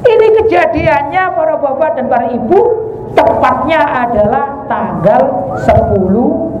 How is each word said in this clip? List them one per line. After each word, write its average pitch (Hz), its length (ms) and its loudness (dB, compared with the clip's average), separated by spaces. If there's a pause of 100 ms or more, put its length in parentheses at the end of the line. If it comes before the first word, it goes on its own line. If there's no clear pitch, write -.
Ini 440 220 4 (140)
kejadiannya, 320 840 2 (120)
para 320 240 0
bapak 285 380 -2
dan 240 100 -4
para 240 240 0
ibu, 240 280 2 (520)
tepatnya 269 960 0
adalah 208 640 -2
tanggal - 920 0
sepuluh 220 880 0 (120)